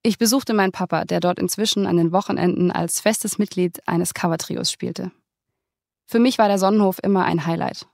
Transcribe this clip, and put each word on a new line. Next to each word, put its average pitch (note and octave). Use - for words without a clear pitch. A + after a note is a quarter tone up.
Ich A3
besuchte A#3
meinen F#3+
Papa, F3
der F3
dort F3
inzwischen G3
an F3+
den E3
Wochenenden F3+
als E3+
festes -
Mitglied F3+
eines E3+
Covertrios -
spielte. -
Für A#3
mich B3
war G#3+
der G3+
Sonnenhof G3
immer F#3+
ein E3
Highlight. -